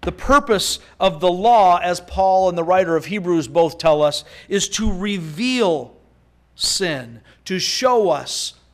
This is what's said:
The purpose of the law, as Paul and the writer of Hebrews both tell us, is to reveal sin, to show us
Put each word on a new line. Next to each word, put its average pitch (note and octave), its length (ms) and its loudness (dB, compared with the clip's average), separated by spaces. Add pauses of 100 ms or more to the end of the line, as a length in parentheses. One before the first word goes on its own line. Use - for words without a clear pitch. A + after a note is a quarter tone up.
The F3 100 -6
purpose F#3+ 640 0 (220)
of F3+ 200 0
the F3 120 2
law, F#3+ 460 4
as F3 220 -2
Paul F#3+ 480 2
and F3 80 -2
the E3+ 80 -2
writer F3 320 2
of C#3+ 100 -4
Hebrews F3 420 -2
both D#3+ 300 0
tell D3+ 240 2
us, D3 220 0 (240)
is G3 220 -2
to G3+ 220 -2
reveal F3+ 1040 -2 (580)
sin, C3 680 -6 (260)
to F#3 120 -4
show A#3+ 520 0
us - 440 -6 (180)